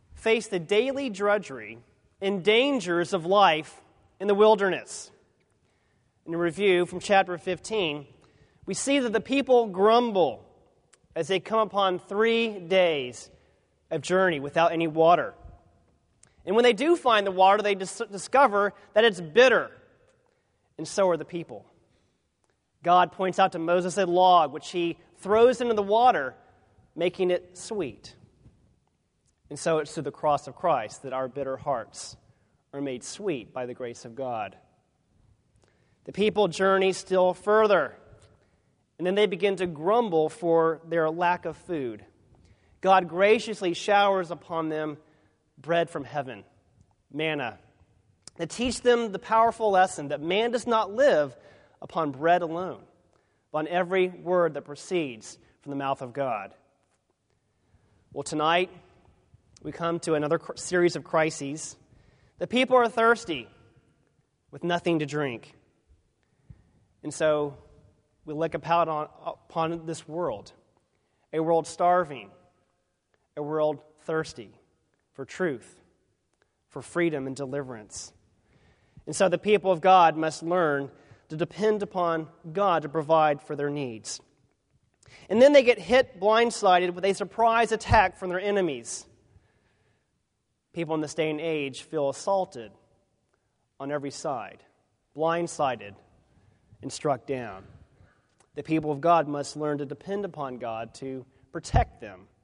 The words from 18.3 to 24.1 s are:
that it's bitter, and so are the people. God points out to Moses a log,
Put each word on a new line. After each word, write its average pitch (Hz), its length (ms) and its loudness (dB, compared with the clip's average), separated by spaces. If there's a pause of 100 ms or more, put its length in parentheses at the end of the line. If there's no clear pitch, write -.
that 214 80 6
it's 185 180 4
bitter, 180 480 4 (1040)
and 156 120 -12
so 196 220 0
are 165 80 0
the 156 60 -8
people. 156 440 -12 (1120)
God 180 300 4
points 190 260 -4
out 190 140 4
to 175 80 -8
Moses 175 400 0
a 190 80 2
log, 175 440 6